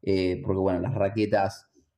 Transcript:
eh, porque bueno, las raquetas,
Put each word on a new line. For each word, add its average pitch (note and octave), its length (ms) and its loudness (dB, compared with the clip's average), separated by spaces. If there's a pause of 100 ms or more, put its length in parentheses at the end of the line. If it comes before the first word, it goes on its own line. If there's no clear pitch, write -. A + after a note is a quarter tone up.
eh, F#2 420 0
porque F#2+ 140 0
bueno, F#2 220 0
las F2 140 -2
raquetas, G2+ 760 0 (280)